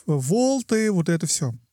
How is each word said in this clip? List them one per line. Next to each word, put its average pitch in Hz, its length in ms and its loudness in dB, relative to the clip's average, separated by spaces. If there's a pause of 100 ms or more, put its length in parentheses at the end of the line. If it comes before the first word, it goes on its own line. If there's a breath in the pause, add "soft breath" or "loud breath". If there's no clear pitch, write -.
в-, 151 140 0
волты, 220 720 0
вот 175 180 0
это 165 200 0
все. 123 260 -4 (180)